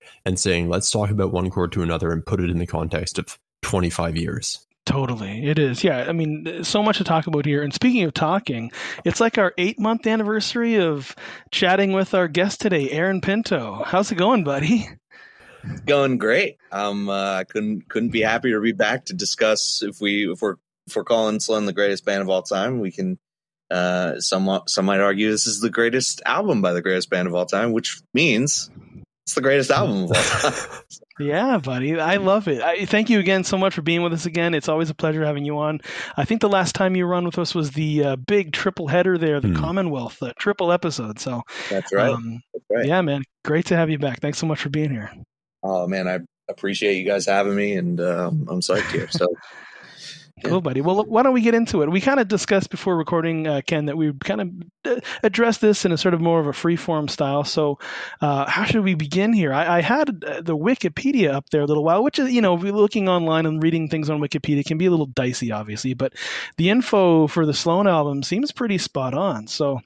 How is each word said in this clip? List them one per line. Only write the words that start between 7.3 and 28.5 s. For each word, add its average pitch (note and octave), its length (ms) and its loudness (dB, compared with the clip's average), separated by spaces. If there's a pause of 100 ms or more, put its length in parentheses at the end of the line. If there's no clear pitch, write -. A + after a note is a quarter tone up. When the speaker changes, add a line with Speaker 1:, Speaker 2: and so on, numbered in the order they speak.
Speaker 2:
here. D3 160 0
And C#3+ 100 -4
speaking B3 320 2
of D3+ 80 0
talking, D3+ 580 -2 (320)
it's, - 160 0
like, A3+ 200 2
our F#3+ 180 4
eight-month G#3+ 500 0
anniversary A3 680 0
of D#3+ 420 0 (340)
chatting F#3+ 420 4
with F#3+ 200 0
our F3+ 160 2
guest F3+ 320 0
today, D#3 300 0
Aaron F3 320 0
Pinto. F3+ 640 -2
How's G3 260 0
it G3 40 -6
going, G3 280 4
buddy? D3+ 420 2 (760)
Speaker 3:
It's - 160 -10
going C#3 380 2
great. B2 400 0 (120)
Um, G2+ 380 -4
uh, G2 240 -2
I F#2+ 120 -2
couldn't, G#2+ 440 -4
couldn't A2+ 220 -2
be A2+ 100 0
happier A2+ 380 2
to G#2 40 -4
be A2+ 100 2
back A2 340 -2
to G2 80 -10
discuss G2+ 680 0
if G2+ 200 -8
we, G2+ 280 0
if F2 120 -8
we're, G2 140 -2 (300)
if - 80 -10
we're G#2 100 -2
calling A2 360 0
Sloan G#2+ 240 0
the G2 80 -2
greatest G2 320 0
band G2 160 0
of F#2+ 80 -4
all F#2 140 2
time, G#2+ 380 -2
we G2 100 -4
can, F#2 280 -4 (520)
uh, F2+ 500 -2
some, F#2+ 460 0
some - 180 -2
might G2 160 2
argue G2+ 300 2
this G#2+ 160 0
is G#2 140 -4
the A2+ 100 0
greatest A#2 560 0
album D#3+ 340 0
by F#2 140 2
the F2 80 -2
greatest F#2 260 0
band F#2 180 0
of F2 80 -4
all F2+ 120 0
time, A2 260 0
which - 300 -4 (100)
means D3 580 0 (540)